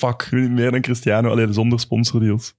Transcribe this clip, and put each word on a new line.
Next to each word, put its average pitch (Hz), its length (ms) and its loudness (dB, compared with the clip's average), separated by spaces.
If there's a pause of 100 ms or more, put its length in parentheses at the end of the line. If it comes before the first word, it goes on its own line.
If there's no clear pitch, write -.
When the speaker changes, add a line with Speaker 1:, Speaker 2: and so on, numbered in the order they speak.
(100)
Speaker 1:
fuck? - 200 -8
Speaker 2:
Meer 123 400 0
dan 127 100 0
Cristiano, 117 500 0
alleen 110 240 2
zonder 117 260 2
sponsordeals. 113 800 0